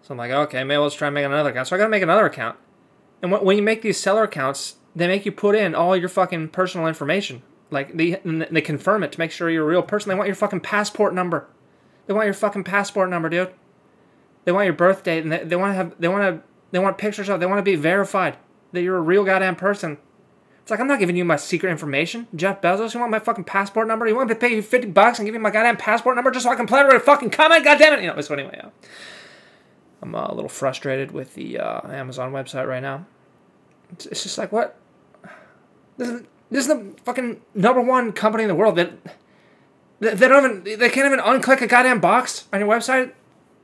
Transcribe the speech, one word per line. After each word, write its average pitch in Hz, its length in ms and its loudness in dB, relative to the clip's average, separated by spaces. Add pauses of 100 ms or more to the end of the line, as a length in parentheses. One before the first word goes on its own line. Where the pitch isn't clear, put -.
So - 120 -16
I'm 123 40 -12
like, 120 140 -8
"Okay, 135 340 -2
maybe 143 120 0
let's 147 180 0
try 147 120 -4
and 143 80 -4
make 143 100 0
another 143 260 0
account." 127 180 -4
So 180 60 -2
I 190 40 0
gotta 220 100 4
make 202 140 2
another 185 220 4
account. 120 320 -6 (640)
And 180 100 -2
wh-, 202 120 0
when 190 120 4
you 208 80 2
make 220 180 0
these 202 180 -2
seller 208 240 2
accounts, 139 520 -4 (200)
they 170 120 0
make 202 180 0
you 196 60 -2
put 202 240 0
in 196 200 0
all 180 200 2
your 180 140 -2
fucking 175 400 -2
personal 180 380 -2
information. 160 560 -4 (260)
Like, 139 280 -6
they, 170 240 0
and 160 220 -4
they 160 180 -2
confirm 185 420 -2
it 139 80 -6
to - 80 -16
make 165 120 -4
sure 170 180 -4
you're 160 160 0
a - 20 0
real 170 140 2
person. 208 260 -4
They 190 80 -2
want 196 120 -2
your 196 80 -4
fucking 202 260 -4
passport 208 520 -2
number. 180 340 -4 (580)
They 202 80 -4
want 214 100 0
your 202 100 0
fucking 202 300 -4
passport 196 460 -2
number, 165 180 -4
dude. 180 260 -2 (920)
They 175 80 2
want 202 120 2
your 175 80 0
birth 190 300 2
date, 165 200 -2
and 160 100 -4
they, 170 100 -4
they 165 140 -2
wanna 196 160 0
have, 180 260 -4
they 165 80 -2
wanna, 190 360 -2 (280)
they 180 80 0
want 190 180 0
pictures 208 300 -6
of, 185 140 -2
they 180 40 0
wanna 196 160 0
be 185 140 2
verified 180 640 0 (340)
that 180 100 -4
you're 185 140 0
a 175 60 0
real 185 240 4
goddamn 190 320 0
person. 185 400 -4 (640)
It's - 100 -10
like, 208 80 -4
I'm 262 80 -2
not 277 120 0
giving 180 180 0
you 180 80 0
my 165 100 2
secret 185 340 -4
information. 160 640 -4
Jeff 190 280 -4
Bezos, 208 320 0
you 240 80 -4
want 240 100 -2
my 214 80 -2
fucking 220 240 -4
passport 202 460 -2
number? 226 180 -2
You 220 80 2
want 247 140 0
me 226 60 0
to 226 40 -16
pay 240 160 2
you 214 60 0
fifty 214 260 0
bucks 214 320 6
and 202 60 -4
give 214 100 -6
you 226 60 -6
my 214 100 0
goddamn 220 240 2
passport 233 400 0
number 247 160 2
just 240 140 -4
so 240 40 4
I 233 60 2
can 226 120 -4
play 269 180 6
with 269 100 10
a - 60 4
fucking 285 300 4
comment? 311 340 6
God 294 140 8
damn 302 200 8
it! - 20 -4
You 170 120 -4
know, 147 80 -6
so 147 120 -6
anyway, 139 300 -10
uh, 214 60 -18 (1300)
I'm, 110 140 -12
uh, 107 140 -6
a 101 40 -8
little 113 160 -8
frustrated 135 600 -6
with - 240 -14
the, - 240 -10
uh, - 300 -8
Amazon 127 420 -10
website 135 340 -8
right 127 160 -8
now. 139 240 -10 (840)
It's, - 140 -20
it's - 180 -10
just - 140 -10
like, 202 160 -8
what? - 240 -2 (1200)
This 240 120 -6
is, 233 140 -10 (260)
this 254 180 -2
is - 0 -
the 220 260 -2 (100)
fucking 240 380 -6 (120)
number 240 280 4
one 240 320 0
company 214 300 0
in 214 40 0
the 175 80 0
world 190 220 4
that, 170 160 0 (1040)
that 214 180 0
they 254 100 6
don't 262 360 4
even, 214 160 -8
they 240 100 4
can't 269 160 2
even 269 140 2
unclick 262 420 2
a 226 60 0
goddamn 247 320 4
box 226 540 0
on 196 60 -2
your 208 100 0
website. 254 420 0 (520)